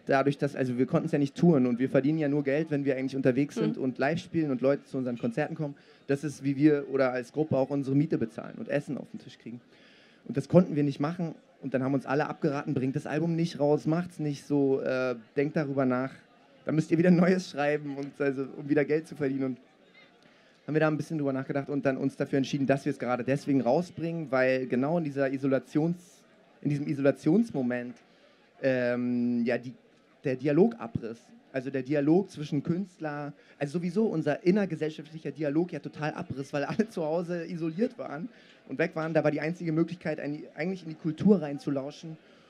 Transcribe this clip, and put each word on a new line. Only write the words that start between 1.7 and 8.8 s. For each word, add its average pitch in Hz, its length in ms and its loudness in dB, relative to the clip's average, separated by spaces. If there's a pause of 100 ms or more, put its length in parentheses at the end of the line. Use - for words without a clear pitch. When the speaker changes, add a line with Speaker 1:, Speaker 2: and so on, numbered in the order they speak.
Speaker 1:
wir 131 100 0
verdienen 143 300 2
ja 143 100 0
nur 147 160 0
Geld, 151 260 0
wenn 143 140 0
wir 135 100 0
eigentlich 131 220 -4
unterwegs 135 380 2
sind 160 200 0
Speaker 2:
Mhm. - 80 -6
Speaker 1:
und 127 140 -2
live 147 240 0
spielen 156 300 -2
und 120 100 -2
Leute 139 240 2
zu - 120 -8
unseren 123 200 -4
Konzerten 151 380 -4
kommen. 143 200 -6 (320)
Das 139 160 0
ist, 143 220 -6
wie 139 100 0
wir 143 360 6
oder 135 200 2
als 123 220 -6
Gruppe 151 240 0
auch 135 120 2
unsere 135 260 0
Miete 151 220 2
bezahlen - 400 -6
und 113 120 -8
Essen 147 280 -2